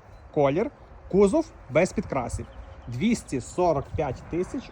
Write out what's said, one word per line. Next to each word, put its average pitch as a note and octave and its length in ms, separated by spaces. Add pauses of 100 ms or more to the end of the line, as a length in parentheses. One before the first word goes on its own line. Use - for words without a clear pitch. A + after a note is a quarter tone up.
(340)
колір, D3+ 360 (380)
кузов G#3 420 (200)
без D#3+ 220
підкрасів. A#2+ 540 (460)
Двісті C#3+ 480
сорок D#3+ 440 (120)
п'ять C#3 340
тисяч F#3 420